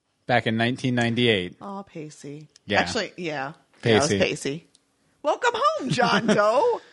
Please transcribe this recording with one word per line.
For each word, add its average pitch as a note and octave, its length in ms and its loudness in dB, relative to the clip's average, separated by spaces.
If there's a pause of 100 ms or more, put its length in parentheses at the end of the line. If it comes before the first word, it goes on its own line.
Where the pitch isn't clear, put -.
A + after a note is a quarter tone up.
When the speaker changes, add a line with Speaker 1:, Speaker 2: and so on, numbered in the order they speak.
(260)
Speaker 1:
back A#2+ 220 0
in A2+ 100 0
nineteen B2 380 0
ninety-eight. A#2 680 0
Speaker 2:
Aw, G2 220 -12
Pacey. D3+ 640 -16 (180)
Speaker 1:
Yeah. G#2 140 0
Speaker 2:
Actually, F3 380 -4
yeah. D3+ 360 -6 (300)
Yeah, A#2+ 80 4
it A2 80 8
was D3 100 2
Speaker 1:
Pacey. G2+ 100 2
Speaker 2:
Pacey. C#3+ 480 -2 (540)
Welcome G#4+ 320 0
home, C5+ 360 -2
John A#3 380 2
Doe. A3+ 580 2
Speaker 1:
<laughs> - 80 -20